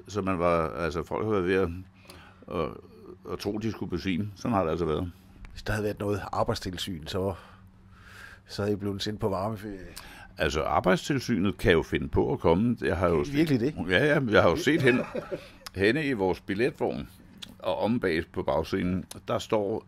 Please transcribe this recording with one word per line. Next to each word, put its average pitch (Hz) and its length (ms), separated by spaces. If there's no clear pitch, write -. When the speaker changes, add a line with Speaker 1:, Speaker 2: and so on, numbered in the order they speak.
Speaker 1:
så 101 140
man 95 180
var, 85 300
altså, 78 340
folk 87 220
har 110 60
været 95 140
ved 95 100
at, 92 140
at, 73 100
at 87 80
tro, 104 180
de 110 140
skulle 95 180
besvime. 92 460
Sådan - 160
har 98 120
det 80 60
altså 82 160
været. 82 260
Speaker 2:
Hvis - 120
der 107 100
havde 107 100
været 104 160
noget 104 220
arbejdstilsyn, 92 760
så, 95 260
så - 140
havde 104 120
I - 20
blevet 98 260
sendt 107 180
på 110 100
varmeferie. 101 480
Speaker 1:
Altså, 76 240
Arbejdstilsynet 95 960
kan 110 140
jo 80 100
finde 73 260
på - 260
at - 60
komme. 104 420
Jeg 76 160
har 87 100
jo 80 240
Speaker 2:
Virkelig 143 280
det? 143 160
Speaker 1:
Ja, 98 160
ja, 151 140
jeg 98 100
har 98 80
jo 82 60
set 151 260
hen, 127 180
henne 113 300
i 139 80
vores 95 260
billetvogn, 101 720
og - 180
om 110 220
bag 82 240
på 92 100
bagscenen, 90 600
der 117 120
står 107 480